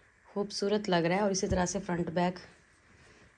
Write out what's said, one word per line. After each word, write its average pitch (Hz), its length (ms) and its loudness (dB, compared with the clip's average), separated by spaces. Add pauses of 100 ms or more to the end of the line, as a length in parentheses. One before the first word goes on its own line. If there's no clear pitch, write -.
(300)
खूबसूरत 202 600 -2
लग 170 160 4
रहा 175 140 2
है। 208 60 2
और 196 80 2
इसी 196 160 -2
तरह 185 180 2
से 196 140 -4
front 175 320 -2
back 180 260 0 (1000)